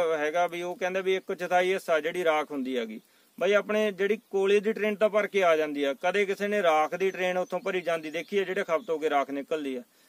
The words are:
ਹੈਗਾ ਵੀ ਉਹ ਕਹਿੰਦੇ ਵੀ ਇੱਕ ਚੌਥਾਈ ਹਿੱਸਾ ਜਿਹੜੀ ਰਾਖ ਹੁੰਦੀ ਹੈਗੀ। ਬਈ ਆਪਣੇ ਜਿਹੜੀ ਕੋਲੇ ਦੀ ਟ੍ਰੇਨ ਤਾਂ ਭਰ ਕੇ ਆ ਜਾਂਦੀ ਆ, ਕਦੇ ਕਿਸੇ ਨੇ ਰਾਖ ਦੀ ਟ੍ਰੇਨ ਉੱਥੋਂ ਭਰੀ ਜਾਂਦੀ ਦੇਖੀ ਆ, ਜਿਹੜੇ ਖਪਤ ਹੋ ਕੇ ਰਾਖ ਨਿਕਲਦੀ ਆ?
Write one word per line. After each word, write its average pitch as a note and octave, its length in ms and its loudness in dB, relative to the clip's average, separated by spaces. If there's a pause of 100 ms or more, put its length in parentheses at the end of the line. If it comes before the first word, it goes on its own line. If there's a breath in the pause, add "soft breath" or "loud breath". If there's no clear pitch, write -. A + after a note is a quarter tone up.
(180)
ਹੈਗਾ D#3 300 0
ਵੀ E3+ 140 -6
ਉਹ F3 140 -6
ਕਹਿੰਦੇ F#3 260 -2
ਵੀ F#3+ 140 2
ਇੱਕ F#3 180 -4
ਚੌਥਾਈ F3+ 400 2
ਹਿੱਸਾ E3 260 0
ਜਿਹੜੀ E3 240 -2
ਰਾਖ D3+ 280 2
ਹੁੰਦੀ C3 260 -4
ਹੈਗੀ। A2+ 240 -6 (380 soft breath)
ਬਈ F#3+ 140 2
ਆਪਣੇ G#3 380 2
ਜਿਹੜੀ G3 280 -2 (100)
ਕੋਲੇ G3 300 2
ਦੀ G#3+ 140 0
ਟ੍ਰੇਨ G#3 220 -2
ਤਾਂ G#3+ 140 2
ਭਰ G3+ 180 0
ਕੇ G3 160 0
ਆ E3 140 6
ਜਾਂਦੀ D3+ 260 0
ਆ, C#3 100 2
ਕਦੇ F#3 320 0
ਕਿਸੇ F#3+ 220 -2
ਨੇ G#3 160 0
ਰਾਖ D#3 320 4
ਦੀ F#3+ 160 0
ਟ੍ਰੇਨ F3+ 260 -2
ਉੱਥੋਂ F3+ 220 -4
ਭਰੀ F#3 220 -4
ਜਾਂਦੀ D#3+ 300 -4
ਦੇਖੀ E3 260 -6
ਆ, G3 60 2
ਜਿਹੜੇ F#3 200 -4
ਖਪਤ D#3+ 260 -2
ਹੋ D#3+ 80 -2
ਕੇ D3+ 120 -2
ਰਾਖ C#3 200 0
ਨਿਕਲਦੀ C#3 460 -6
ਆ? A#2+ 60 -8 (280 soft breath)